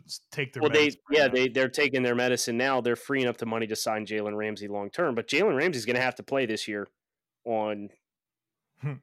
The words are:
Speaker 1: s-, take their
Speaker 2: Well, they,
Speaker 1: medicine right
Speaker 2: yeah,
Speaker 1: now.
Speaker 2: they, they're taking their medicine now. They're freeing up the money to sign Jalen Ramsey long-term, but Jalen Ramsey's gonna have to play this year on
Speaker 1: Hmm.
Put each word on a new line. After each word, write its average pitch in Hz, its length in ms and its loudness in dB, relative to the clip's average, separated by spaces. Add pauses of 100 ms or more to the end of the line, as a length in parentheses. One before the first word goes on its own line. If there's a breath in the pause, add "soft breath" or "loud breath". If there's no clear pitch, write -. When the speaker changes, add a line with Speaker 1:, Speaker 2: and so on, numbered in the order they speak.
Speaker 1:
s-, - 160 -14 (100)
take 139 220 -6
their 123 80 -6
Speaker 2:
Well, 147 80 4
they, 151 120 6
Speaker 1:
medicine 147 280 2
right 147 80 4
Speaker 2:
yeah, 143 80 6
Speaker 1:
now. 123 80 2
Speaker 2:
they, 127 140 4
they're 127 220 2
taking 131 340 0
their 123 100 2
medicine 123 420 2
now. 131 260 2
They're 117 140 2
freeing 135 300 -2
up 120 120 0
the 120 100 -6
money 113 180 -2
to 107 100 -4
sign 107 300 -2
Jalen 104 320 -4
Ramsey 107 300 -4
long-term, 101 480 -2
but 113 120 -4
Jalen 165 300 2
Ramsey's 143 300 0
gonna 123 120 0
have 127 180 0
to - 60 -14
play 135 220 0
this 110 220 -4
year 104 200 -6 (580)
on 107 440 -2 (920)
Speaker 1:
Hmm. 139 240 -6